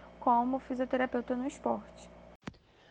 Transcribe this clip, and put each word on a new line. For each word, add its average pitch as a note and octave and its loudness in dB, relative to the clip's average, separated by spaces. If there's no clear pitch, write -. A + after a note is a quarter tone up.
como B3 4
fisioterapeuta B3+ 0
no B3 -2
esporte. - -4